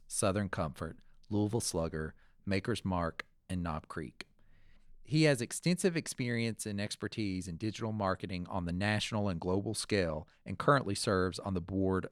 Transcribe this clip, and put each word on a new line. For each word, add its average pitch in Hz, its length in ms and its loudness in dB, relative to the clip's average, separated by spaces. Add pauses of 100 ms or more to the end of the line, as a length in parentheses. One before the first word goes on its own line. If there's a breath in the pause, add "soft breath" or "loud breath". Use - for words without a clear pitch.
Southern 101 400 2
Comfort, 82 500 -4 (320)
Louisville 104 300 2
Slugger, 80 540 -2 (320)
Maker's 98 400 0
Mark, 87 400 0 (240)
and 90 120 -2
Knob 78 280 -4
Creek. - 380 -10 (760)
He 156 200 4
has 139 180 4
extensive 170 560 0
experience 117 680 -2
and 101 140 -2
expertise 101 680 -2
in 82 100 -6
digital 110 340 -4
marketing 92 580 -2
on 95 140 -2
the 85 80 -2
national 104 560 0
and 85 140 -2
global 101 320 0
scale 82 520 0 (200 soft breath)
and 95 120 -6
currently 131 380 4
serves 92 440 2
on 98 140 -4
the 90 60 0
board 95 520 0